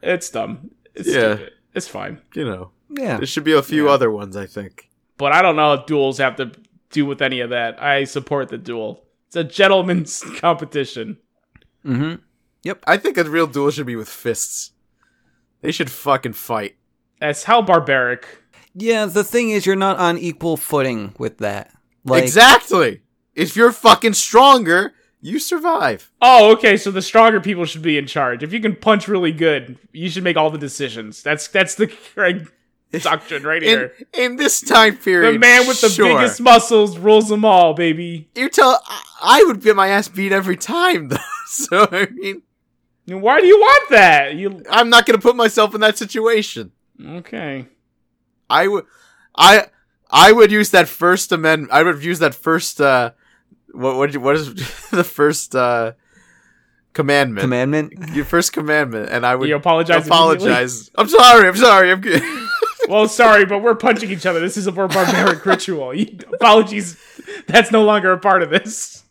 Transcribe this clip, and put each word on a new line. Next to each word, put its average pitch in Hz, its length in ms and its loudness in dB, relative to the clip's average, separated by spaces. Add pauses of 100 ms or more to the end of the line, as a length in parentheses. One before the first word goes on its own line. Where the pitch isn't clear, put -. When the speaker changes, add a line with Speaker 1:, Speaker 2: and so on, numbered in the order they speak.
Speaker 1:
It's 175 280 -6
dumb. 113 400 -12 (240)
It's 98 120 -10
Speaker 2:
Yeah. 113 280 0
Speaker 1:
stupid. 104 180 -16 (220)
It's - 120 -10
fine. 98 360 -16 (120)
Speaker 2:
You 151 120 -8
know. 90 240 -12 (180)
Speaker 3:
Yeah. 247 300 -8
Speaker 2:
There 135 80 -8
should 147 180 -8
be 156 80 0
a 147 100 2
few 151 260 -4
Speaker 1:
Yeah. - 40 2
Speaker 2:
other 123 180 0
ones, 101 240 -12
I 101 120 -12
think. - 420 -18 (300)
Speaker 1:
But 143 140 -2
I 175 100 4
don't 180 140 2
know 151 180 2
if 131 100 -8
duels 139 320 -4
have 131 200 -4
to 127 160 -10 (360)
do 151 160 -4
with 139 160 -8
any 131 200 -4
of 120 100 -8
that. 117 320 -8
I 139 220 -2
support 135 440 -8
the - 80 -14
duel. 113 480 -12 (220)
It's - 100 -14
a 165 80 -4
gentleman's 185 880 0
<laughs> - 100 -16
competition. 151 760 -6 (680)
Speaker 3:
Mm-hmm. 147 380 -6 (400)
Yep. 175 240 -12
Speaker 2:
I 170 100 2
think 202 220 -6
a 170 60 0
real 160 220 -2
duel 143 240 -4
should 143 160 -10
be 123 100 -10
with 110 120 -12
fists. - 640 -10 (880)
They 156 120 -8
should 143 180 -6
fucking - 420 -6
fight. 107 440 -10 (440)
Speaker 1:
That's 151 240 -8
how 233 160 2
barbaric. 139 800 -2 (360)
Speaker 3:
Yeah, 214 300 -2
the 196 180 -2
thing 233 280 -2
is, 208 160 -4
you're 190 100 0
not 190 220 -2
on 175 180 -2
equal 165 400 -8
footing 123 640 -6
with 117 200 -10
that. 101 320 -10 (360)
Like 131 180 2
Speaker 2:
Exactly. 185 800 2 (320)
If 156 200 -4
you're 233 160 4
fucking 220 440 2
stronger, 220 800 2 (260)
you 190 180 -10
survive. 311 720 -4 (120)
Speaker 1:
Oh, 233 300 8
okay, 220 260 2
so 202 120 -6
the 190 120 -6
stronger 226 360 2
people 175 280 -6
should 156 160 -14
be 156 160 -2
in 143 80 -8
charge. 127 360 -6
If 151 80 -12
you 226 100 -8
can 214 140 -4
punch 214 340 -2
really 180 220 -2
good, 147 480 -4 (140)
you 165 160 -10
should 180 160 -10
make 170 140 -2
all 156 120 0
the 156 60 -12
decisions. 117 680 -12
That's, 151 260 -8
that's 190 260 -2
the 214 120 -2
<laughs> - 280 -18
Craig 180 360 -4 (420)
doctrine 156 500 -6
right 160 200 -4
Speaker 2:
In, 156 60 -2 (100)
Speaker 1:
here. - 140 -8 (220)
Speaker 2:
in 247 220 -4
this - 260 -2
time 220 340 2
period, 190 380 2
Speaker 1:
The 220 40 -2
man 247 300 4
with 262 140 -2
the 220 80 4
Speaker 2:
sure. 196 180 0 (100)
Speaker 1:
biggest 247 220 -2
muscles 226 580 4
rules 214 300 2
them 214 160 -2
all, 180 300 4
baby. 165 600 -6
Speaker 2:
You 254 140 -6
tell, - 380 2
I, - 160 -16 (200)
I 262 220 6
would 247 180 -2
get 214 140 2
my 190 120 2
ass 202 200 -2
beat 196 240 -6
every 190 240 -2
time, 294 520 -4
<laughs> - 20 -8
though. 123 60 -4 (300)
So, 196 460 -2
I 190 180 -2
mean 196 300 -12 (680)
Speaker 1:
Why 196 340 0
do 370 60 4
you 403 140 8
want 539 300 4
that? 156 440 4
You 185 360 -8
Speaker 2:
I'm 233 180 2
not 233 160 4
gonna 226 140 2
put 247 180 2
myself 214 380 0
in 214 80 -4
that 214 160 0
situation. 214 720 -4 (340)
Speaker 1:
Okay. 156 600 -14 (840)
Speaker 2:
I 165 180 0
would, 202 160 -4 (500)
I, 196 340 6 (420)
I 175 200 6
would 220 220 6
use 214 200 0
that 175 140 4
first 180 460 -2
amendment. 160 400 -2
I 147 100 4
would 156 220 -2
use 170 140 -6
that 147 160 0
first, - 480 -4
uh, 127 300 0 (600)
what, 127 240 -4
what, 143 220 -2
what 135 180 0
is 143 180 -8
<laughs> - 360 -14
the 175 140 0
first, 147 520 -4
uh, 120 360 -2 (1000)
commandment? 139 480 -2
Speaker 3:
Commandment? 131 520 -2 (220)
Speaker 2:
Your 143 120 -4
first - 260 -2
commandment, 147 580 -4
and 120 160 -4
I 127 100 2
would 131 120 -4
Speaker 1:
You 147 80 -2
apologize 165 500 0
Speaker 2:
apologize. 151 880 0
I'm 208 120 0
sorry. 233 400 8
I'm 180 80 -2
sorry. 196 340 6
I'm 190 100 0
good. 196 220 0
<laughs> 302 260 -10 (400)
Speaker 1:
Well, 214 180 2
sorry, 214 400 4
but 202 160 -4
we're 226 140 2
punching 226 340 -2
each 180 160 -8
other. 170 140 -2
This 180 160 -6
is 196 100 -6
a 190 60 -4
more 190 160 -4
barbaric 180 580 0
<laughs> - 0 -
ritual. 160 480 -4
You, 196 240 -6 (160)
apologies. 208 640 2 (500)
That's - 240 2
no 214 140 4
longer 208 260 2
a 180 80 2
part 190 240 2
of 151 80 -4
this. - 600 -6